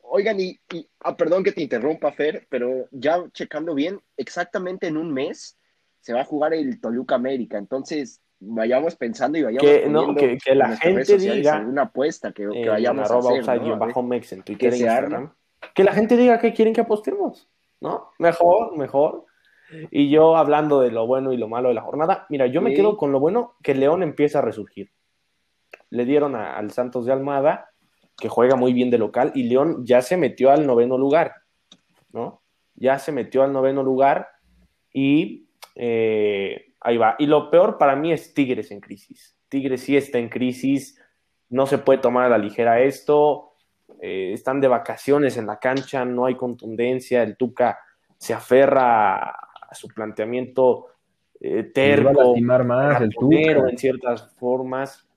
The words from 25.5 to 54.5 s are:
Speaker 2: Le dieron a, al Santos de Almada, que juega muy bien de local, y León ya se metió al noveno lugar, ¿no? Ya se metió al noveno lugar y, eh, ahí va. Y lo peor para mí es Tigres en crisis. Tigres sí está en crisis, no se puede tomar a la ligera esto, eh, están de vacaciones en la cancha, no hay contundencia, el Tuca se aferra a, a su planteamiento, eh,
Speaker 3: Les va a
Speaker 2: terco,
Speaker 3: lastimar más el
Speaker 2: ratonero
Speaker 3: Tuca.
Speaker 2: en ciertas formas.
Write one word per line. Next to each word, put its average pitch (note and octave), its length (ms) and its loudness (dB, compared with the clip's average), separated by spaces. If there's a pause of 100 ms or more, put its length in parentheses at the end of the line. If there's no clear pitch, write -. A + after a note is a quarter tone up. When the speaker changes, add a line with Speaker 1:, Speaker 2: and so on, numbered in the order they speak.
Speaker 2:
Le A#2+ 140 -4
dieron C#3+ 300 0
a, E2+ 220 -8
al G#2 140 -10
Santos B2 340 -6
de B2+ 80 -2
Almada, C#3 560 -2 (480)
que A2+ 120 -8
juega B2 260 4
muy B2+ 180 2
bien B2 160 0
de A#2+ 80 2
local, A2+ 380 0
y C3 80 -2
León B2+ 420 0
ya B2 160 4
se F3+ 160 -2
metió C3 320 2
al D3 160 4
noveno B2 320 2
lugar, C#3 380 0 (760)
¿no? B2 300 -12 (320)
Ya C3 260 0
se D#3+ 120 -10
metió B2+ 320 0
al C#3 100 0
noveno C3+ 300 0
lugar C3+ 440 0 (640)
y, C#3+ 560 -2 (280)
eh, A2 1080 -2
ahí A#2+ 160 0
va. A2+ 220 2
Y D3 80 0
lo D3+ 240 2
peor G3+ 260 4
para C#3 180 4
mí D#3 160 -2
es - 220 -6
Tigres B2 380 -2
en G2+ 100 -16
crisis. - 560 -20 (120)
Tigres C3 340 -4
sí C#3 120 0
está C#3 220 0
en A#2 120 -2
crisis, B2+ 720 -4 (500)
no C3 180 0
se C#3 100 0
puede C3+ 220 4
tomar B2 260 2
a B2 40 4
la A#2 100 4
ligera A#2 420 0
esto, D3 720 0 (480)
eh, F#2 320 -6
están C3 260 -6
de C3+ 80 2
vacaciones B2 680 0
en A2 80 -8
la G#2+ 140 -10
cancha, C3+ 460 -4
no B2 200 -2
hay B2+ 100 0
contundencia, A#2+ 880 -4
el G#2+ 140 -6
Tuca A#2+ 420 -2 (380)
se - 160 -10
aferra B2 840 4
a, - 140 -6 (400)
a - 60 -20
su - 120 -20
planteamiento, A2+ 1000 -2 (520)
eh, G2 340 -6
Speaker 3:
Les C#3 320 4
va C3+ 40 6
a C#3+ 40 4
Speaker 2:
terco, C#3 100 6
Speaker 3:
lastimar B2 420 4
más C3 360 2
el G#2+ 120 0
Speaker 2:
ratonero D3+ 480 4
Speaker 3:
Tuca. B2+ 100 2
Speaker 2:
en A#2+ 60 -8
ciertas B2 580 -4
formas. C3 680 -6 (120)